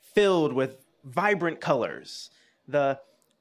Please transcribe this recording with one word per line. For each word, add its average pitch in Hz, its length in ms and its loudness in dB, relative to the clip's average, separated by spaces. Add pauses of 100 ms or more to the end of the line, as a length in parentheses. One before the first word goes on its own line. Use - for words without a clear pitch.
filled 180 520 2
with 131 320 -4 (200)
vibrant 170 560 -2
colors. 98 720 -4 (360)
The 139 320 0 (420)